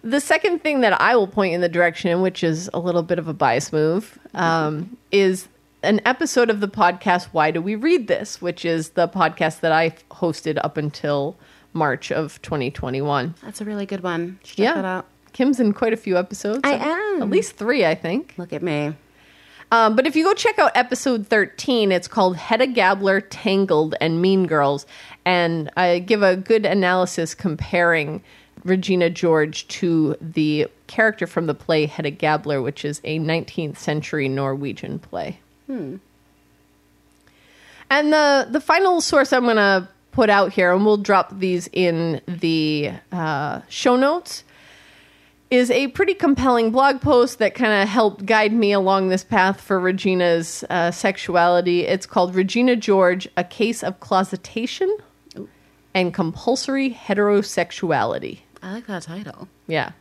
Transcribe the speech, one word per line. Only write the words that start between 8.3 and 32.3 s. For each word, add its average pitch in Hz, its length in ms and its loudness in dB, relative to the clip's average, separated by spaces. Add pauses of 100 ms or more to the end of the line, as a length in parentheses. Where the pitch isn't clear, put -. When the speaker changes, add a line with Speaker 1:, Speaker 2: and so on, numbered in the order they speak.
Speaker 1:
which 175 240 -6
is 165 260 -2
the 170 160 2
podcast 160 540 -2
that 165 100 2
I 160 200 2 (200)
hosted 156 520 -4
up 151 140 -4
until 147 600 -4 (360)
March 147 380 -2
of - 300 -6
twenty 139 300 -6
twenty-one. 143 720 -4
Speaker 2:
That's 214 180 -16
a 208 40 -10
really 208 200 -8
good 196 160 -10
one. 175 420 -6
Should - 140 -16
check 196 60 0
Speaker 1:
Yeah. 262 120 0
Speaker 2:
that 190 100 -4
out. 185 200 -6 (280)
Speaker 1:
Kim's 262 260 0
in 208 140 2
quite 220 200 0
a 220 40 -4
few 185 200 -2
episodes. 208 460 -4
Speaker 2:
I 285 100 0
Speaker 1:
At 226 80 -4 (400)
Speaker 2:
am. 208 80 -4
Speaker 1:
least 381 260 0
three, 226 300 0
I 160 80 2
think. 180 440 -6
Speaker 2:
Look 175 140 -12
at 151 120 -8
me. 151 320 -4 (760)
Speaker 1:
Um, 226 240 4
but 262 120 4
if 285 80 -2
you 320 80 2
go 381 100 4
check 427 240 0
out 302 160 4
episode 247 540 -2
thirteen, 214 640 0
it's 180 160 0
called 185 280 2
Hedda 233 320 0
Gabler, 196 540 2
Tangled, 185 800 0
and 165 220 0
Mean 190 240 4
Girls. 143 400 0 (360)
And 170 540 0
I 175 220 2
give 208 240 0
a 185 120 4
good 208 300 0
analysis 180 680 0
comparing 165 880 -2 (400)
Regina 180 480 0
George 160 560 0
to 165 520 0
the 151 480 -2 (200)
character 220 400 0
from 170 180 -4
the 147 80 -2
play 156 320 0
Hedda 151 260 -6
Gabler, 151 480 -2